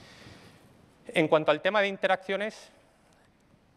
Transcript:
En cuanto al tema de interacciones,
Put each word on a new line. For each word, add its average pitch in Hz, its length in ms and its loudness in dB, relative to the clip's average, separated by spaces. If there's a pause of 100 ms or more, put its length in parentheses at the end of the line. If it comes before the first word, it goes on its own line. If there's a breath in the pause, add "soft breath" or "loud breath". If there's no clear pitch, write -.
(1080 loud breath)
En 160 180 0
cuanto 156 240 4
al 151 100 2
tema 202 200 0
de 202 80 0
interacciones, 196 800 -4 (1080)